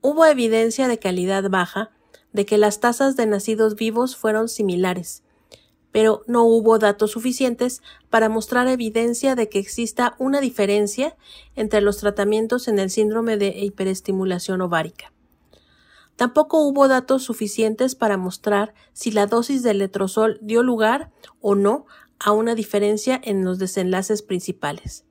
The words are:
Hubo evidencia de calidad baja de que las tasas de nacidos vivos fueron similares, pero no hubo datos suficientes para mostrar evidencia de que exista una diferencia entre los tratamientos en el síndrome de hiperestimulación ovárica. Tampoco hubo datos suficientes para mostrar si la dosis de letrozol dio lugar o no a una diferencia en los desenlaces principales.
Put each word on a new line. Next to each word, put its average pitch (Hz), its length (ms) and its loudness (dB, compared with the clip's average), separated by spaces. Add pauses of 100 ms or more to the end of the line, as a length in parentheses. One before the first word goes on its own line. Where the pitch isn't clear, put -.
Hubo 302 240 4
evidencia 226 600 2
de 233 120 -2
calidad 190 500 -2
baja 190 420 -2 (440)
de 202 100 0
que 208 140 2
las 208 220 2
tasas 262 360 0
de 247 80 0
nacidos 214 520 0
vivos 233 380 -2
fueron 220 360 -2
similares, 185 720 -2 (680)
pero 220 360 2
no 233 180 4
hubo 226 340 6
datos 208 340 2
suficientes 247 680 -2 (300)
para 220 180 4
mostrar 247 400 0
evidencia 233 680 0
de 220 120 0
que 202 120 -2
exista 226 580 -4
una 269 240 0
diferencia 208 760 -2 (400)
entre 214 240 0
los 202 160 2
tratamientos 214 720 -2
en 208 100 2
el 190 120 0
síndrome 220 480 0
de 196 200 -2
hiperestimulación 190 1000 -4
ovárica. 170 540 -4 (1040)
Tampoco 302 440 2
hubo 277 260 4
datos 262 380 0
suficientes 220 720 -2
para 208 200 0
mostrar 202 560 -4 (200)
si - 180 -6
la 208 160 2
dosis 240 380 -2
de 220 100 2
letrozol 196 680 -2
dio 226 200 0
lugar 240 480 0 (300)
o 202 160 2
no 208 300 0 (340)
a 208 100 0
una 220 240 2
diferencia 214 680 -2
en 196 200 -2
los 180 140 -2
desenlaces 190 640 -2
principales. - 880 -8